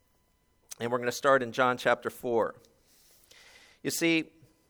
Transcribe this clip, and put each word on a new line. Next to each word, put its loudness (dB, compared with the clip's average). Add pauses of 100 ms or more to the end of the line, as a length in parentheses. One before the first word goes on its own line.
(800)
And -6
we're 0
gonna -2
start 4
in -6
John 2
chapter 0
four. -2 (1300)
You -6
see, 0 (400)